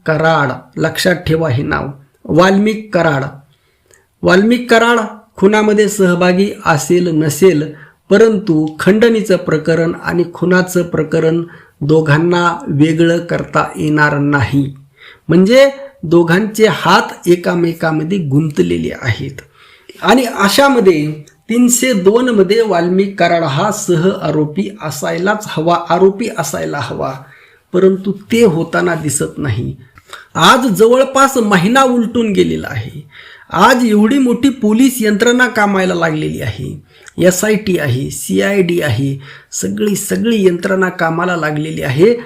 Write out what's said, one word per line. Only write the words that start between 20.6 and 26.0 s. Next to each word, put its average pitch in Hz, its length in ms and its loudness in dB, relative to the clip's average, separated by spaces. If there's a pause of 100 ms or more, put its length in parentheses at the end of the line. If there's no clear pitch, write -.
तीनशे 247 420 2
दोन 208 360 2
मध्ये 208 340 2
वाल्मिक 185 580 0
कराड 170 220 2
हा 160 300 -2
सह 175 380 0 (120)
आरोपी 156 600 -4
असायलाच 175 640 -4
हवा, 165 300 -2 (120)
आरोपी 190 380 2 (100)